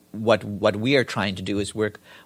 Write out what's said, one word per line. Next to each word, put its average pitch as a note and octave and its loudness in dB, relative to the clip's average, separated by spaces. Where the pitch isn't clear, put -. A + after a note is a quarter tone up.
what, A2 2
what G2+ 0
we B2+ 2
are B2 4
trying G2+ -2
to F#2 -8
do G2+ -2
is G2+ -4
work G#2+ -2